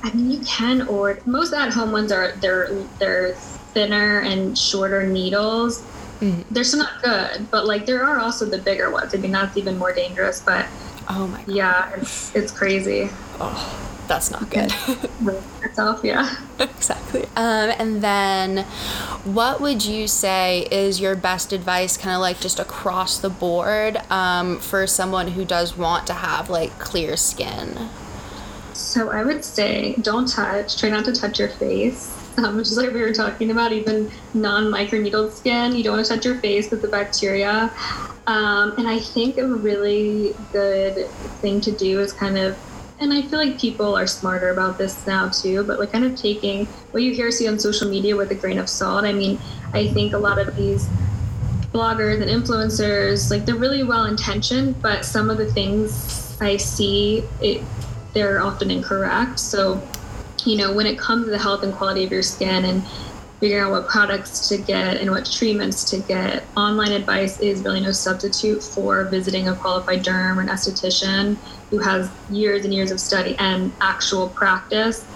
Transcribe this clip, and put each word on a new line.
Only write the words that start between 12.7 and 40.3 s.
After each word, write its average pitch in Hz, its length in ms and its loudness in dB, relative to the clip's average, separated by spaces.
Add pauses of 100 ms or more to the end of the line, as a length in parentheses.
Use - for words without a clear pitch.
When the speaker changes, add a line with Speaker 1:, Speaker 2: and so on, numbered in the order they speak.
Speaker 2:
Oh, - 560 -8 (120)
that's - 240 0
not - 180 -6
good. 208 220 0
<laughs> - 520 -4
Speaker 1:
Hurt 196 200 0 (180)
yourself, 220 420 0
yeah. 262 300 0 (240)
Speaker 2:
Exactly. - 680 -2 (100)
Um, 226 420 2
and 220 240 0
then 196 640 2 (600)
what 233 380 2
would 262 240 2
you 214 220 -2
say 185 540 2 (100)
is 196 280 2
your 190 160 2
best 185 380 -2
advice, 180 420 0
kinda, 185 220 -2
like, 185 220 0
just 185 200 -2
across 185 600 -2
the 196 100 -2
board, 196 800 0
um, 180 480 0
for 190 300 0
someone 185 400 0
who 175 180 -4
does 175 320 0
want 170 300 0
to 180 60 -4
have, 170 360 -4
like, 165 300 -2
clear 160 360 -4
skin? - 720 -4 (880)
Speaker 1:
So - 380 -2
I 214 120 0
would 294 200 0
say 208 580 0
don't 226 260 2
touch, 208 520 0
try 220 100 2
not 214 160 0
to 254 80 0
touch 208 260 -2
your 208 100 0
face. 208 680 -2 (200)
Um, 214 220 2
just 220 180 0
like 254 160 2
we 233 80 0
were 220 120 2
talking 220 380 0
about, 233 220 2
even 214 360 0 (240)
non-microneedled 214 1000 2
skin, 240 420 0
you 226 80 0
don't 214 100 2
wanna 220 120 0
touch 226 200 0
your 254 140 2
face 208 320 0
with 220 100 -2
the 208 60 -2
bacteria. 202 840 0 (580)
Um, 208 500 4
and 226 100 2
I 226 120 2
think 247 380 0
a 254 80 2
really 208 880 2 (200)